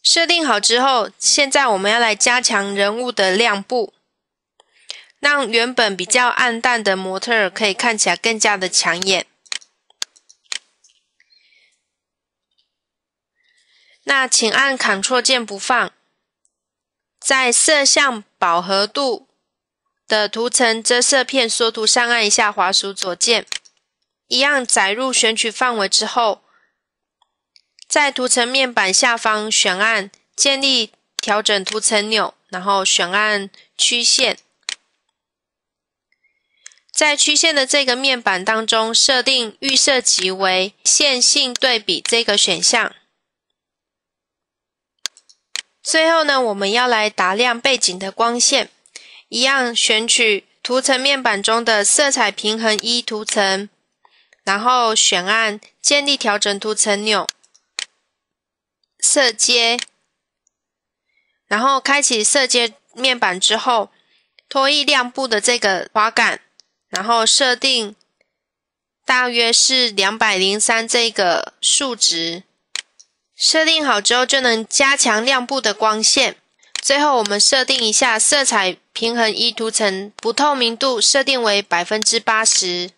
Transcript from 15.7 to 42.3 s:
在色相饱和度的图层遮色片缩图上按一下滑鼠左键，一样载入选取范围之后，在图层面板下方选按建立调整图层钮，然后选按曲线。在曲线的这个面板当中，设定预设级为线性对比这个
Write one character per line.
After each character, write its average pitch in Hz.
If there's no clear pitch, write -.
在 262
色 285
相 269
饱 175
和 196
度 262
的 214
图 233
层 226
遮 247
色 254
片 247
缩 226
图 226
上 240
按 233
一 208
下 208
滑 196
鼠 196
左 185
键， 220
一 247
样 277
载 202
入 254
选 226
取 220
范 247
围 190
之 -
后， 220
在 285
图 254
层 240
面 254
板 190
下 240
方 214
选 190
按 208
建 269
立 254
调 214
整 202
图 214
层 214
钮， 214
然 185
后 196
选 180
按 208
曲 240
线。 226
在 302
曲 302
线 320
的 269
这 277
个 247
面 254
板 190
当 220
中， 220
设 254
定 240
预 269
设 262
级 185
为 185
线 269
性 262
对 247
比 196
这 233
个 208